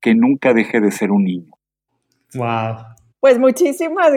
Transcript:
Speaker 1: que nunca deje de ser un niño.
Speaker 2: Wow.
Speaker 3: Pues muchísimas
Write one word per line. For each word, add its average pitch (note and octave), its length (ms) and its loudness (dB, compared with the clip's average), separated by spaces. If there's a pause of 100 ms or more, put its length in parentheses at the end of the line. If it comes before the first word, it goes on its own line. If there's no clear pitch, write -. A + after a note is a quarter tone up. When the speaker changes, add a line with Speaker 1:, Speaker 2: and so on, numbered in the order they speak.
Speaker 1:
que A2+ 120 2
nunca B2+ 400 2
deje A2+ 280 0
de G#2 100 0
ser G2+ 200 -4
un G2+ 120 2
niño. F2+ 300 -6 (800)
Speaker 2:
Wow. A2+ 400 -4 (460)
Speaker 3:
Pues B3+ 180 4
muchísimas D#4 760 0